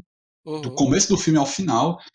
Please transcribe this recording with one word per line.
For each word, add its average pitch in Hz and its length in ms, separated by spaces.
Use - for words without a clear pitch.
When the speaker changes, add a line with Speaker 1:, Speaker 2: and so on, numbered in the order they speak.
Speaker 1:
do 156 260
Speaker 2:
Uhum. - 40
Speaker 1:
começo 143 340
do 196 100
filme 156 200
ao 143 80
final. 160 520